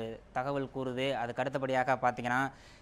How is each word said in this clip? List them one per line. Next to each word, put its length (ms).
தகவல் 400
கூறுது. 440
அதுக்கு 260
அடுத்தபடியாக 540
பார்த்தீங்கன்னா, 560